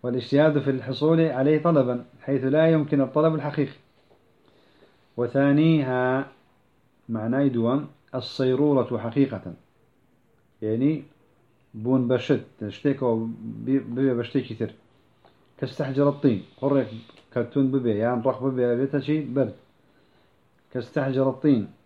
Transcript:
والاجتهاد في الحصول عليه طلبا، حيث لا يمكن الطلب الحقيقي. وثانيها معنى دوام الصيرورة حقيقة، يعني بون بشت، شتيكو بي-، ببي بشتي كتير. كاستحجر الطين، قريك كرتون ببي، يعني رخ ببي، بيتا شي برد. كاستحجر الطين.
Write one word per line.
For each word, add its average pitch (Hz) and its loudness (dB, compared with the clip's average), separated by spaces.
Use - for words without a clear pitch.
والاجتهاد 139 2
في 131 -2
الحصول 135 0
عليه 147 2
طلبا، 127 2
حيث 135 -2
لا 156 4
يمكن 147 2
الطلب 156 2
الحقيقي. 139 -4
وثانيها 135 2
معنى 117 0
دوام 123 -2
الصيرورة 131 0
حقيقة، 113 -2
يعني 127 0
بون 123 0
بشت، 123 0
شتيكو 120 -2
بي-، 131 0
ببي 123 -2
بشتي 117 -2
كتير. 113 -8
كاستحجر 139 -2
الطين، 131 0
قريك 135 0
كرتون 127 0
ببي، 120 0
يعني 117 0
رخ 123 -2
ببي، 127 0
بيتا 139 -2
شي 147 -2
برد. 123 -2
كاستحجر 135 -2
الطين. 131 2